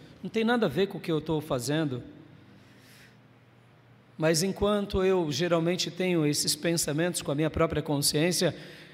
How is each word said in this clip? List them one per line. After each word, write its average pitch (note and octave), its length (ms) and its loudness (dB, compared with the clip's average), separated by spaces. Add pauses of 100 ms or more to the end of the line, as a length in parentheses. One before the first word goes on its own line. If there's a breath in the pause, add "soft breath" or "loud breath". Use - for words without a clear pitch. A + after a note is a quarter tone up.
(240 loud breath)
não F#3 60 -8
tem A3+ 160 -2
nada A#3 220 2
a - 20 2
ver F3+ 180 0
com F#3 100 -8
o D3+ 40 -10
que E3+ 100 -4
eu D#3 80 2
tô D3+ 220 -2
fazendo." C#3 600 -2 (2250 loud breath)
Mas D#3+ 240 2
enquanto G3+ 640 0
eu F#3 260 2
geralmente E3+ 640 0
tenho F3+ 340 2
esses D3 300 0
pensamentos E3+ 680 0
com - 80 -6
a C#3 60 0
minha D#3 140 2
própria D#3+ 320 0
consciência, D3+ 760 0 (380 loud breath)